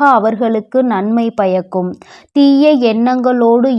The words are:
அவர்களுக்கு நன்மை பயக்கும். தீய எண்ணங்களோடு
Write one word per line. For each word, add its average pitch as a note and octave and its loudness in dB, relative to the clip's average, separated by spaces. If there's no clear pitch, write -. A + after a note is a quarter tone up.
அவர்களுக்கு A3+ -2
நன்மை A3+ -2
பயக்கும். F#3 -4
தீய C#4+ 4
எண்ணங்களோடு A#3+ 0